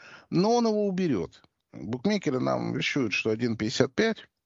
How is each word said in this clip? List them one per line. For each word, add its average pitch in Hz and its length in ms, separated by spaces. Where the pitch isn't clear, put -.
но 196 240
он 240 120
его 214 200
уберет. 175 560
Букмекеры 127 680
нам 123 340
вещают, 131 380
что 131 180
один 113 260
пятьдесят - 380
пять. 220 240